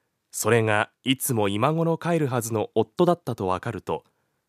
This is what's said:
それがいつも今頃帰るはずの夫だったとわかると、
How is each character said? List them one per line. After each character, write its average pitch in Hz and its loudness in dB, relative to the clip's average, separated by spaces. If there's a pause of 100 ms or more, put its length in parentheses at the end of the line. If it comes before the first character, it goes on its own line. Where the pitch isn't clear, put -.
(300)
そ - -2
れ 113 6
が 107 2 (160)
い 131 0
つ - -4
も 104 2
今 120 0
頃 165 -2
帰 165 -2
る 147 0
は 123 -2
ず 113 -6
の 104 -2
夫 113 2
だ 175 4
っ 170 -2
た 120 -6
と 101 -4
わ 90 -2
か 117 -6
る 95 -10
と、 80 -6 (460)